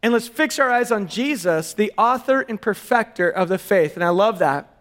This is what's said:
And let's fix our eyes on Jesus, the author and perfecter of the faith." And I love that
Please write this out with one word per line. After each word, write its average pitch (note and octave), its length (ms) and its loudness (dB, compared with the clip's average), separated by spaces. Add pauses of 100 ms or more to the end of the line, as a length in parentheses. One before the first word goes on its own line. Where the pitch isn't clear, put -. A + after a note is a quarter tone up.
And A#3 120 2
let's A#3 140 -2
fix - 300 -2
our C4+ 120 2
eyes A#3+ 200 0
on G#3 180 -2
Jesus, F3+ 640 -2
the G#3 240 0
author B3 420 2
and A3+ 200 -6
perfecter G#3+ 680 -2
of F3+ 200 0
the F#3 100 0
faith." E3 380 2
And E3+ 80 -2
I F3 40 2
love F#3+ 300 2
that D3+ 420 -2